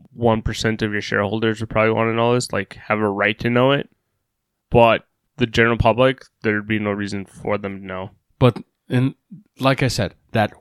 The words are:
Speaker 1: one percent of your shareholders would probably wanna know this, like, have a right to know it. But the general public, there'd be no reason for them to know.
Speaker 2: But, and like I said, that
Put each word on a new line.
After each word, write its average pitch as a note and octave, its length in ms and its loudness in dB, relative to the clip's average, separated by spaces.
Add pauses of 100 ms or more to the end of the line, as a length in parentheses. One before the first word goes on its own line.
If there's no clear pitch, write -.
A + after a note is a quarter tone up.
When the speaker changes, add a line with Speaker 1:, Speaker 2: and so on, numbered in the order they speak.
(140)
Speaker 1:
one A2+ 280 0
percent A2 400 -4
of G#2+ 120 -2
your G#2 80 -4
shareholders G#2+ 580 -2
would A2+ 100 -8
probably A2 220 2
wanna A2+ 220 0
know A#2 220 2
this, B2 180 -4
like, G2 220 -6
have G#2+ 240 -4
a G#2+ 100 0
right G2+ 300 0
to A#2+ 100 -2
know B2 220 4
it. - 180 -2 (800)
But A#2 360 4 (320)
the A#2+ 100 0
general A#2 300 2
public, B2 460 2 (180)
there'd G#2 260 -2
be G#2+ 120 -2
no G#2 120 -2
reason G2+ 340 -6
for - 320 -6
them G2 240 -8
to G2 40 -16
know. F#2 240 -10 (300)
Speaker 2:
But, B2 240 2 (260)
and B2+ 260 -2 (440)
like C3+ 240 0
I B2+ 60 0
said, G2+ 260 -6 (160)
that G#2+ 300 -2